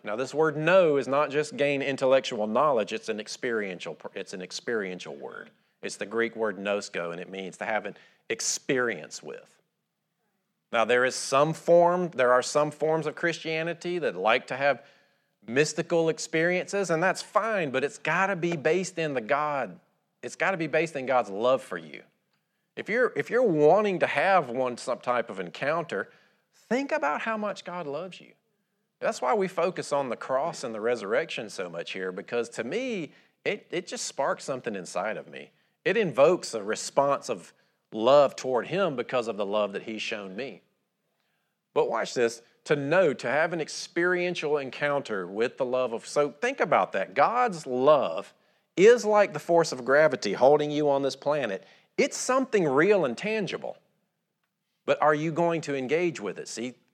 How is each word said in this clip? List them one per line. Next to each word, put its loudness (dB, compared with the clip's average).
Now, -6
this -6
word 0
"know" 6
is -2
not 0
just -4
gain 0
intellectual 2
knowledge. 2
It's -8
an -4
experiential, -6
it's -10
an -10
experiential -6
word. -16
It's -10
the -6
Greek -2
word -2
nosko, -4
and -8
it -12
means -10
to -8
have -2
an -10
experience -4
with. -16
Now, 4
there 4
is 0
some 2
form, 4
there 4
are 6
some 0
forms 0
of -6
Christianity -4
that -2
like 2
to -6
have 2
mystical 0
experiences, -2
and 0
that's 0
fine, -2
but 0
it's -6
gotta 0
be -2
based 0
in -2
the -2
God, -2
it's -12
gotta 0
be -4
based 0
in -6
God's 2
love 2
for -8
you. -14
If -10
you're, 0
if -4
you're 2
wanting 4
to 2
have 2
one, -2
some -6
type -2
of -8
encounter, -4
think 0
about 0
how -4
much -6
God -8
loves -8
you. -20
That's -2
why 0
we 2
focus -2
on 0
the -4
cross -4
and -8
the -8
resurrection -2
so -8
much -10
here, -6
because -4
to -8
me, -6
it, -4
it -6
just -10
sparks -4
something -6
inside -6
of -12
me. -16
It 2
invokes 4
a -6
response -4
of -8
love 4
toward -2
him -2
because -4
of -6
the -2
love -2
that -8
he's -8
shown -8
me. -12
But 2
watch -4
this, 0
to 2
know, 2
to -6
have 0
an -4
experiential -2
encounter -2
with -2
the -2
love -2
of, -8
so 0
think -4
about 2
that. -4
God's 2
love 2
is 8
like 4
the -6
force 4
of -8
gravity 4
holding 6
you 2
on 2
this -2
planet. -2
It's 2
something 2
real 4
and -2
tangible. -6
But 2
are 6
you -2
going 0
to -4
engage -2
with -6
it? -12
See, -10